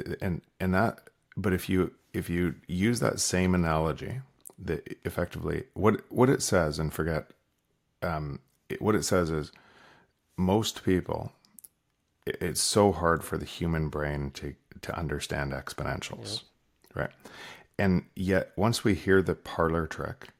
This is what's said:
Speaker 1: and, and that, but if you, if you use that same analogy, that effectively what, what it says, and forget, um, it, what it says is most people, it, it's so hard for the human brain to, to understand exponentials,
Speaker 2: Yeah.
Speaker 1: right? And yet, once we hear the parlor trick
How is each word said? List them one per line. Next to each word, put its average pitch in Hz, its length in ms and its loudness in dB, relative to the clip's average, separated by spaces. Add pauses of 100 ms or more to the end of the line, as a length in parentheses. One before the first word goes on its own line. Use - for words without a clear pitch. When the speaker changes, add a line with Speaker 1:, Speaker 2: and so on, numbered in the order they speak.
(200)
Speaker 1:
and, 92 200 -2 (180)
and 92 160 0
that, 107 280 0 (340)
but 98 160 0
if 90 160 -2
you, 92 240 2 (200)
if 87 160 -4
you 85 280 0 (100)
use 101 340 0
that 58 200 0
same 92 340 2
analogy, 80 680 0 (380)
that - 460 -6
effectively 80 600 -4 (100)
what, 104 260 4 (100)
what 123 200 6
it - 120 2
says, 78 380 2
and 78 120 -2
forget, 80 380 -4 (720)
um, 76 380 -6 (280)
it, - 140 -8
what 107 140 4
it 73 80 0
says 87 260 2
is 76 220 -2 (840)
most 95 480 2
people, 82 480 0 (960)
it, - 140 -4
it's 87 200 -4
so 104 300 6
hard 82 320 2
for - 160 -6
the - 60 -6
human 80 440 -2
brain 73 440 -4
to, - 220 -10 (280)
to - 160 -8
understand 73 540 -4
exponentials, 69 880 -8 (540)
Speaker 2:
Yeah. - 60 -2
Speaker 1:
right? - 80 -4 (680)
And 95 280 2 (100)
yet, 92 400 0
once 113 300 0
we 107 100 4
hear 95 260 6
the 87 140 0
parlor 82 540 0
trick - 400 -10 (120)